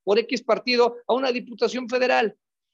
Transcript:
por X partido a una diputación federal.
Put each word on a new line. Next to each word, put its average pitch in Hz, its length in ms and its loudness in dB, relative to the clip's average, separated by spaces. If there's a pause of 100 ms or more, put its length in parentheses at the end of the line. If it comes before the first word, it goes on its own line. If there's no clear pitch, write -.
por 208 140 2
X 233 240 -2
partido 240 640 2
a - 80 0
una 262 180 0
diputación 240 560 -4
federal. 247 480 0 (380)